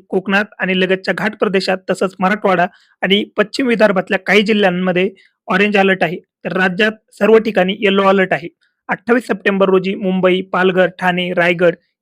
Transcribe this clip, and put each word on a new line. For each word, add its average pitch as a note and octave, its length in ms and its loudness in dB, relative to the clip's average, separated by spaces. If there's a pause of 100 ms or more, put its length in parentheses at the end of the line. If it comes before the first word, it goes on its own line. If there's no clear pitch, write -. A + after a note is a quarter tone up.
कोकणात G3 360 -2 (140)
आणि F#3 200 -2
लगतच्या F#3+ 340 -2
घाट G#3 260 -6
प्रदेशात, F#3+ 380 0 (120)
तसंच F#3 300 -2
मराठवाडा F#3+ 460 2 (360)
आणि G3+ 220 0 (140)
पश्चिम A3+ 300 -2
विदर्भातल्या G3+ 520 2
काही G3 220 2
जिल्ह्यांमध्ये F#3 680 0 (380)
ऑरेंज G3+ 300 0
अलर्ट F#3+ 260 2
आहे, F3 140 -4
तर - 400 -10
राज्यात F#3+ 340 0 (220)
सर्व A3 240 2
ठिकाणी G3+ 420 0
येलो G3 240 0
अलर्ट F#3+ 300 2
आहे. D3+ 140 -6 (420)
अठ्ठावीस - 380 -2
सप्टेंबर G3 420 0
रोजी F#3 260 0
मुंबई, F#3 460 0 (120)
पालघर, F#3 340 2 (120)
ठाणे, F3+ 340 -2
रायगड E3+ 420 2 (260)